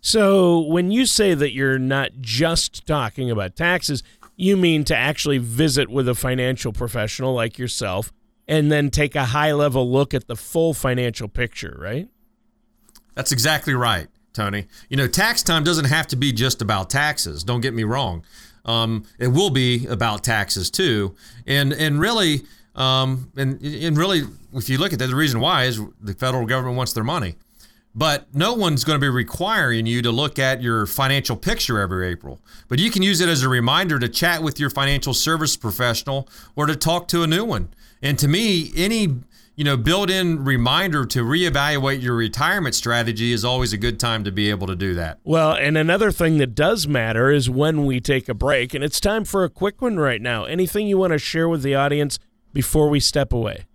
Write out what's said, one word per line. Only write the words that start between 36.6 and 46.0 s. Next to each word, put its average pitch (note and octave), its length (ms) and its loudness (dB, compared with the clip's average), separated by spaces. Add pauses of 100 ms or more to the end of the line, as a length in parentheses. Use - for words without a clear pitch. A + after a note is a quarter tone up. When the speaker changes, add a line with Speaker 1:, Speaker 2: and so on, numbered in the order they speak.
Speaker 2:
to D3+ 100 0
talk E3 320 0
to E3+ 160 2
a - 20 0
new E3+ 180 2
one. B2+ 260 -4 (300)
And C#3 200 0
to C#3+ 80 4
me, F#3 480 2
any, F#3+ 400 0 (400)
you D3 80 -2
know, C#3+ 120 2
built-in F3 680 0
reminder C#3 640 2
to A#2+ 180 -2
reevaluate C#3+ 760 0
your B2 140 0
retirement C3 600 0
strategy A#2 560 0
is A2 120 -2
always B2 280 0
a A2 40 -4
good A2 220 -2
time A2+ 240 -2
to G2+ 80 -2
be G#2 200 0
able F#2+ 180 -2
to F#2 80 -4
do F#2 180 -2
that. E2 300 -6
Speaker 1:
Well, D#3 300 2
and D3 220 0
another F3 360 2